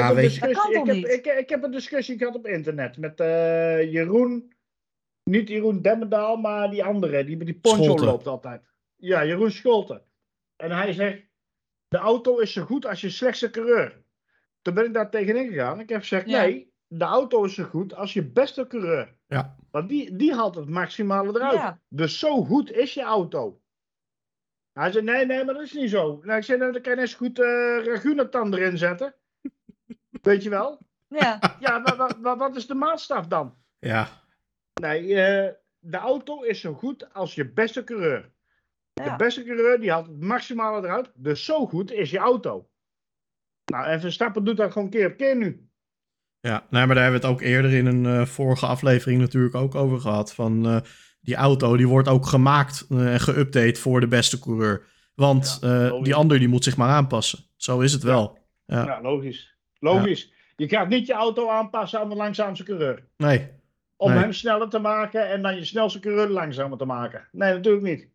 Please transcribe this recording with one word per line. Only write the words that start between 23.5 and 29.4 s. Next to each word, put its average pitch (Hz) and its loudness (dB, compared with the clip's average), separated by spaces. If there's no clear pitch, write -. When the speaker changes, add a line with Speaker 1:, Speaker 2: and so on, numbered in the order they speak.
Speaker 1:
Hij 160 -2
zei, 214 0
"Nee, 247 0
nee, 262 -2
maar 269 -4
dat 294 -8
is 277 -16
niet 277 -4
zo." 156 -2
Nou, 220 -2
ik 214 -4
zei, 247 0
"Nou, 254 0
dan 247 -6
kan 247 -2
je 247 -4
net 247 -2
zo - -16
goed, 247 -6
eh, 247 6
Ragunathan 240 -2
erin 185 0
zetten." 175 -4